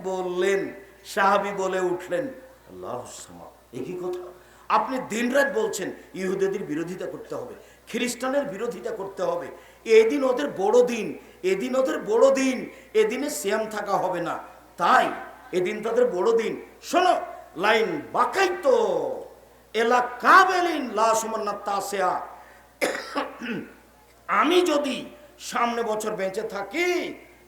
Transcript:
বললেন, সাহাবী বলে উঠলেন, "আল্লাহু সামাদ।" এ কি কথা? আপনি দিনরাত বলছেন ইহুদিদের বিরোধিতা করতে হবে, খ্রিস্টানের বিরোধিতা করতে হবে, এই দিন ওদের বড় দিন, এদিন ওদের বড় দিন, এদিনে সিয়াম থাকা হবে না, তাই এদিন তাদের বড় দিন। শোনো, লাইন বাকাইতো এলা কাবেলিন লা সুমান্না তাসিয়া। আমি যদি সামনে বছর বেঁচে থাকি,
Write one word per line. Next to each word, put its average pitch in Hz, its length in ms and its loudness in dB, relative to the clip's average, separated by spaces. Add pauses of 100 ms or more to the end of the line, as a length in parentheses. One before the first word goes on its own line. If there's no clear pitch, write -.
বললেন, 185 680 -2 (320)
সাহাবী 202 460 2
বলে 185 280 -2
উঠলেন, 175 480 -2 (420)
"আল্লাহু 92 380 -12
সামাদ।" - 680 -20
এ - 80 -8
কি 180 200 -10
কথা? 180 280 -8 (380)
আপনি 220 300 0 (100)
দিনরাত 247 480 0
বলছেন 196 340 -4 (220)
ইহুদিদের 190 500 -2
বিরোধিতা 165 420 -6
করতে 147 300 -10
হবে, 117 180 -10 (360)
খ্রিস্টানের 254 560 -2
বিরোধিতা 214 460 -8
করতে 190 320 -8
হবে, 170 240 -2 (380)
এই 226 240 10
দিন 285 140 0
ওদের 262 240 2 (100)
বড় 214 240 6
দিন, 220 380 0 (240)
এদিন 196 320 0
ওদের 277 240 0
বড় 269 320 6
দিন, 262 380 0 (240)
এদিনে 233 360 2
সিয়াম 214 400 -2
থাকা 202 220 -6
হবে 185 300 0
না, 147 180 -4 (380)
তাই 208 320 4 (420)
এদিন 185 320 -2
তাদের 247 220 2
বড় 180 320 2
দিন। - 280 -2 (160)
শোনো, 359 400 2 (340)
লাইন 196 460 2 (120)
বাকাইতো 247 1120 2 (480)
এলা 240 260 2 (220)
কাবেলিন 349 680 6
লা 214 240 2
সুমান্না 208 360 -4
তাসিয়া। 196 680 -2 (2000)
আমি 277 340 4
যদি 285 480 0 (300)
সামনে 233 440 -2
বছর 214 280 -4
বেঁচে 190 300 -4
থাকি, 277 720 -4 (340)